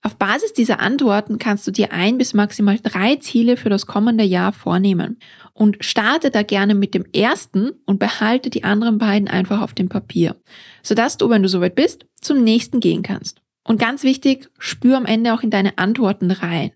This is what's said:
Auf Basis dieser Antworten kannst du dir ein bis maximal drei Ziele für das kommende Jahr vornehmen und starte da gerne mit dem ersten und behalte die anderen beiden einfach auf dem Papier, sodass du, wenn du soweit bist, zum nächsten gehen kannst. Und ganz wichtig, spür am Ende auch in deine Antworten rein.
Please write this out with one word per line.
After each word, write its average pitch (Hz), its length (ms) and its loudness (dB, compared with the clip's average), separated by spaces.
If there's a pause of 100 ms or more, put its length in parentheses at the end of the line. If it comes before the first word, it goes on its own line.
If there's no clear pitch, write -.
Auf 214 100 -6
Basis 285 360 -2
dieser 226 280 0
Antworten 214 580 0
kannst 202 280 -2
du 196 40 -4
dir 202 220 -2
ein 202 260 0
bis - 160 -2
maximal 202 480 2
drei 214 340 0
Ziele 240 400 0
für 220 140 -2
das 196 160 -2
kommende 220 360 0
Jahr 185 300 2
vornehmen 190 680 -2 (360)
und 208 280 2
starte 254 480 0
da 220 120 0
gerne 202 320 2
mit 196 180 0
dem 180 220 -4
ersten 226 560 0 (160)
und 196 140 0
behalte 226 500 -2
die - 140 -8
anderen 214 340 0
beiden 208 300 0
einfach 202 340 -2
auf - 100 -6
dem 185 160 -4
Papier, - 480 -2 (460)
sodass - 340 0
du, 240 140 0
wenn 214 120 4
du 190 60 2
soweit 180 260 0
bist, - 300 0 (160)
zum 269 240 2
nächsten 226 360 2
gehen 170 220 0
kannst. - 380 -10 (260)
Und 226 140 0
ganz 240 220 -2
wichtig, 262 560 0
spür - 400 0
am 254 80 -4
Ende 226 260 0
auch 226 100 -2
in 233 60 0
deine 202 300 0
Antworten 196 520 0
rein. 170 460 -2